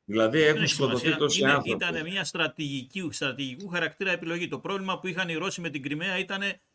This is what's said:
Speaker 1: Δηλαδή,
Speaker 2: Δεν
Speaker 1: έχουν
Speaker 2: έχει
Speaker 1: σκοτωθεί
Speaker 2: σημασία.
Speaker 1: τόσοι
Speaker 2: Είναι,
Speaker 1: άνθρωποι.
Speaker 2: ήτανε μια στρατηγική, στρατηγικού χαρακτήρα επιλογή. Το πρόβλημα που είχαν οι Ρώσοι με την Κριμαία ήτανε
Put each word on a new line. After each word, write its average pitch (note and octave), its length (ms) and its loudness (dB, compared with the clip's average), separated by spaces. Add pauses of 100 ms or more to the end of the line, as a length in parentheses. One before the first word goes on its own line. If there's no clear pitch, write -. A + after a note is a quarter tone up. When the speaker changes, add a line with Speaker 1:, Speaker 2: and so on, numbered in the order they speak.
Speaker 1:
Δηλαδή, A2 340 4
Speaker 2:
Δεν D3+ 80 8
Speaker 1:
έχουν D#3 140 6
Speaker 2:
έχει D3 100 2
Speaker 1:
σκοτωθεί B2+ 260 2
Speaker 2:
σημασία. B2 200 2
Speaker 1:
τόσοι D3 240 4
Speaker 2:
Είναι, C3+ 100 6
Speaker 1:
άνθρωποι. - 320 2
Speaker 2:
ήτανε E3 200 -4
μια F#3 200 -4
στρατηγική, D3+ 880 -4
στρατηγικού C#3 560 -6
χαρακτήρα F3 440 -2
επιλογή. E3+ 360 -2
Το C3 120 -6
πρόβλημα F#3+ 400 -4
που F#3+ 80 -6
είχαν F3+ 220 -2
οι E3 40 -2
Ρώσοι F3 280 -4
με E3+ 80 -4
την C#3 140 -8
Κριμαία E3+ 340 -4
ήτανε G3 440 -4 (140)